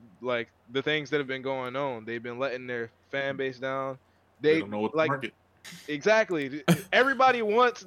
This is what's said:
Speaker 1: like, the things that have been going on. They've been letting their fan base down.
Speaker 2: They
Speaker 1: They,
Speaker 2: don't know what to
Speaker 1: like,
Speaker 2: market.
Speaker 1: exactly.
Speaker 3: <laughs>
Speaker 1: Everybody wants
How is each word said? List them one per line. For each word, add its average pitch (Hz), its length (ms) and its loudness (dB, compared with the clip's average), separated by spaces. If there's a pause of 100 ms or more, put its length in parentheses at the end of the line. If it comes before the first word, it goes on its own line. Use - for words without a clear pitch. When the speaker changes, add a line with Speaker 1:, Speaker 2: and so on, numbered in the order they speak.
(220)
Speaker 1:
like, 120 280 -2 (220)
the 135 100 -2
things 147 300 -2
that 147 80 2
have 135 80 -4
been 131 160 -6
going 127 340 -4
on. 127 260 -4
They've 117 180 -8
been 120 180 -8
letting 127 280 -4
their 117 240 -6 (200)
fan 139 260 -4
base 131 220 -4
down. 135 380 -6 (440)
Speaker 2:
They 151 140 6
Speaker 1:
They, 160 60 2
Speaker 2:
don't 104 100 -6
know 104 80 -2
what 107 120 0
to 151 60 -4
Speaker 1:
like, 156 120 4
Speaker 2:
market. 131 240 -4 (540)
Speaker 1:
exactly. 151 760 0 (140)
Speaker 3:
<laughs> - 140 -10
Speaker 1:
Everybody 254 520 4
wants 220 420 2